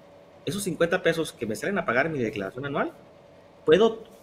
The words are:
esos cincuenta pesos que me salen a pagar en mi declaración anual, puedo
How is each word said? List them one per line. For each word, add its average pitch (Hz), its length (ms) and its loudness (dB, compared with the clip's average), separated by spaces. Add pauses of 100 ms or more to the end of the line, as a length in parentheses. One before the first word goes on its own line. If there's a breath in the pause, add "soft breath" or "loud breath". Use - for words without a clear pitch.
(460)
esos 175 160 -6
cincuenta 175 400 0
pesos 165 300 0
que - 140 -8
me 107 100 -4
salen 190 220 -4
a 165 60 -4
pagar 127 220 2
en 160 60 -4
mi 147 60 -4
declaración 107 460 -6
anual, 170 280 -4 (760)
puedo 208 300 6 (260)